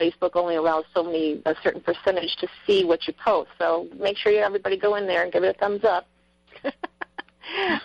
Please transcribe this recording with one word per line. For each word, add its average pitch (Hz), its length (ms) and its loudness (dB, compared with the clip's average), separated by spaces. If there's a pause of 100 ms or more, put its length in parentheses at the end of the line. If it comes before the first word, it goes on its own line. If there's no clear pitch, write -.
Facebook 170 340 0
only 175 220 0
allows 160 380 0
so 170 100 2
many, 160 400 -2
a 156 180 2
certain - 200 -2
percentage 175 540 -2
to - 120 -6 (180)
see 196 180 4
what 165 220 2
you 156 60 -6
post. - 460 0
So 170 280 0 (120)
make 202 180 -2
sure 208 160 2
you, 208 60 4
everybody 196 400 0
go 208 180 2
in 202 100 -2
there 175 160 2
and 180 100 -2
give 175 120 2
it 190 100 2
a - 40 -20
thumbs 202 260 -2
up. 185 240 2 (560)
<laughs> 269 80 -4 (1120)